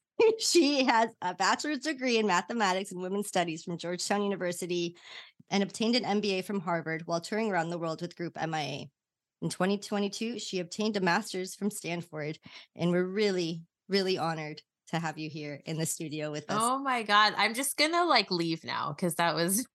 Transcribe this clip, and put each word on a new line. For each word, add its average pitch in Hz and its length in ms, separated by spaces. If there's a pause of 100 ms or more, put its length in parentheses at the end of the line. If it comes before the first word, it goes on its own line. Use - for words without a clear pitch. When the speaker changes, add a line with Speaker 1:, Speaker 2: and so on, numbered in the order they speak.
(400)
Speaker 1:
She 285 460
has 233 240 (120)
a 180 120
bachelor's 247 460
degree 254 380
in 220 80
mathematics 196 680
and 180 80
women's 196 260
studies 170 360
from 170 140
Georgetown 180 460
University 175 720 (540)
and 196 120
obtained 233 360
an 208 80
M 202 160
B 190 180
A - 20
from 202 200
Harvard 165 440
while 170 140
touring 214 320
around 170 180
the 175 80
world 160 240
with 170 140
group 165 260
M 160 120
I 156 80
A. 139 280 (520)
In 165 80
twenty 196 280
twenty-two, 202 640
she - 200
obtained 208 360
a 196 60
master's 185 520
from 202 160
Stanford, 160 720 (380)
and 175 140
we're 180 120
really, 185 600 (260)
really 185 280
honored 156 440 (260)
to 165 120
have 156 180
you 156 120
here 147 360
in 160 120
the 160 80
studio 151 460
with 151 180
us. 202 120
Speaker 2:
Oh 254 180
my 254 240
God. 208 320
I'm 214 180
just 269 220
gonna, 339 300
like, 240 260
leave 165 320
now 123 300
'cause 170 220
that 170 200
was, 190 400